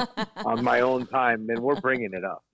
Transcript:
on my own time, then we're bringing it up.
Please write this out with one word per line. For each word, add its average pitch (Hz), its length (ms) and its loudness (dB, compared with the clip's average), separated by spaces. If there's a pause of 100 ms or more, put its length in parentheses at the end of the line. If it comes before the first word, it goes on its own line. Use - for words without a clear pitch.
(440)
on 113 180 0
my 120 200 4
own 127 260 2
time, 117 400 0
then 117 120 -2
we're 139 200 0
bringing 123 320 0
it 92 120 -6
up. 87 300 -8